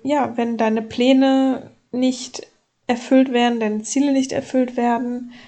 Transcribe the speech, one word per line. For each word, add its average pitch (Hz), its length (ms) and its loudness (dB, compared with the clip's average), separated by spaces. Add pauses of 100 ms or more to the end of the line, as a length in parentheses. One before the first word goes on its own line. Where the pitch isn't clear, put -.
ja, 262 340 -2
wenn 233 200 -2
deine 220 240 0
Pläne 262 880 2 (200)
nicht 254 560 -4 (400)
erfüllt 262 440 2
werden, 240 280 2
deine 214 220 -2
Ziele 277 300 0
nicht 269 200 0
erfüllt 247 440 -2
werden, 240 560 -2 (160)